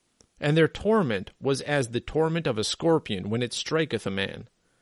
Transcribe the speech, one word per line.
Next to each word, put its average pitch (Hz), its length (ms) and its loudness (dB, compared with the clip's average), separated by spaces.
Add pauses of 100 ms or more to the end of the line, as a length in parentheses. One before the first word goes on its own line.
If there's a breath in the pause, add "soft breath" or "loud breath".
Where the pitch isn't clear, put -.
(400)
And 151 180 2
their 156 100 6
torment 165 720 0
was 131 220 0
as 139 280 0
the 120 100 -2
torment 160 480 0
of 117 100 0
a 107 60 0
scorpion 110 680 0
when 117 140 0
it 120 100 -4
striketh 151 540 -2
a 98 40 -2
man. 98 360 -4 (340)